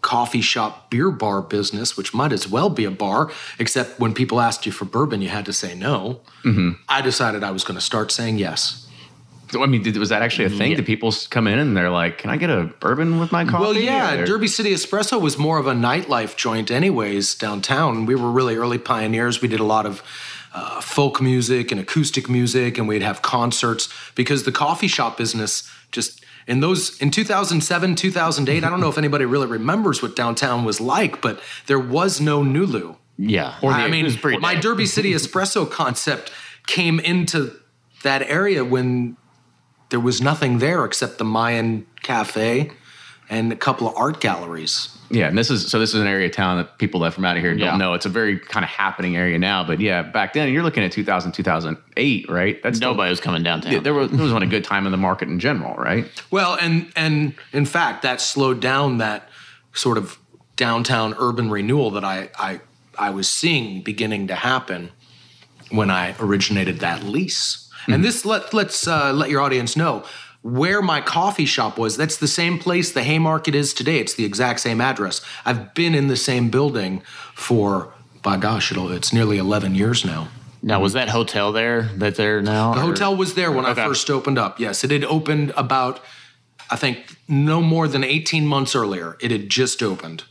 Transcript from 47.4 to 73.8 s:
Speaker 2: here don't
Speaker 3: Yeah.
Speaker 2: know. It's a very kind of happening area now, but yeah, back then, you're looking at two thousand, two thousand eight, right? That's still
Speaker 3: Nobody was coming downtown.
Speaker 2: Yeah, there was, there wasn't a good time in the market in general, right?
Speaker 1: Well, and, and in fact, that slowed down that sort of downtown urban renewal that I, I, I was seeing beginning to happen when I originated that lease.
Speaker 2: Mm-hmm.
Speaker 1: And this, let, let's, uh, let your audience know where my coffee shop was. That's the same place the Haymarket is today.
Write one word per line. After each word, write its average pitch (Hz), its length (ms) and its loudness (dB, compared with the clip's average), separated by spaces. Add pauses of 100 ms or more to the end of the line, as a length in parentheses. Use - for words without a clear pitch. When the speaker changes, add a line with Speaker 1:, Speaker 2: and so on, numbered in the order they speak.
Speaker 2:
here 85 120 2
don't 85 60 0
Speaker 3:
Yeah. 85 180 2
Speaker 2:
know. 92 180 2
It's 87 100 -4
a 101 40 -2
very 104 280 0
kind - 260 -4
of 90 60 -4
happening 95 460 -2
area 87 240 2
now, 95 240 2
but 82 160 -2
yeah, 95 240 0
back 98 300 -2
then, 143 200 0
you're 156 80 0
looking 151 220 0
at 87 80 0
two 104 120 -4
thousand, 92 280 0
two - 100 -6
thousand 82 360 -2 (200)
eight, 123 320 0
right? 92 320 0
That's 117 160 0
still 123 140 0
Speaker 3:
Nobody 98 180 0
was 90 100 0
coming 85 220 -2
downtown. 85 320 -2
Speaker 2:
Yeah, 92 60 2
there 147 160 0
was, 139 160 2
there 139 100 2
wasn't 113 220 2
a 92 40 0
good 101 160 0
time 98 220 0
in 95 60 0
the 92 80 0
market 95 280 0
in 90 120 -4
general, 113 360 -2
right? 78 300 0 (240)
Speaker 1:
Well, 180 320 2
and, 165 340 0
and 151 380 0 (180)
in 143 140 2
fact, 156 380 0
that 127 180 -2
slowed 131 380 2
down 131 400 2
that 107 280 -2 (460)
sort 120 240 0
of 98 220 -6 (360)
downtown 117 640 0
urban 120 320 0
renewal 110 420 0
that 98 120 -4
I, 95 340 -4
I, 92 220 -6 (360)
I 101 140 -2
was 95 180 -4
seeing 113 540 -2
beginning 107 460 -4
to 92 80 -4
happen 95 560 -4 (800)
when 107 180 2
I 92 300 0
originated 95 600 0
that 82 240 -2
lease. - 640 -4 (180)
Speaker 2:
Mm-hmm. - 100 2
Speaker 1:
And 156 100 4
this, 240 220 0
let, 214 280 -2
let's, - 340 0
uh, 147 260 2
let 139 160 2
your 143 120 4
audience 127 360 0
know 156 260 0 (380)
where 160 400 2
my 160 200 2
coffee 175 440 0
shop 117 320 0
was. 110 200 0
That's 156 200 0
the 151 100 0
same 170 320 0
place 175 320 0
the 127 120 -2
Haymarket 156 520 2
is 143 180 0
today. 139 260 0